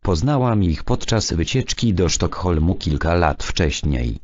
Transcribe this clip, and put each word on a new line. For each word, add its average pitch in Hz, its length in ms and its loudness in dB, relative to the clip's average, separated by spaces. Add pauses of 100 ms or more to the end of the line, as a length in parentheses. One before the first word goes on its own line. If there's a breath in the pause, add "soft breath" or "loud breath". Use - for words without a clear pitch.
Poznałam 113 600 0
ich 82 200 0
podczas - 500 0
wycieczki 110 600 0
do 87 160 2
Sztokholmu 87 680 0
kilka 78 400 0
lat 82 280 2
wcześniej. 69 800 -2